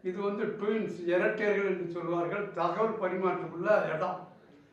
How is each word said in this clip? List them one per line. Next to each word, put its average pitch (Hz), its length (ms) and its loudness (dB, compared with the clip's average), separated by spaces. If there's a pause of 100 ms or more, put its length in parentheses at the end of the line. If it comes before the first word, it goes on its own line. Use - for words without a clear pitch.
இது 185 180 -4
வந்து 208 240 0
ட்வின்ஸ், 196 600 -2
இரட்டையர்கள் 196 600 2
என்று 175 260 -2
சொல்வார்கள். 170 640 -2
தகவல் 175 460 0
பரிமாற்றமுள்ள 180 960 2
இடம். - 320 -4 (460)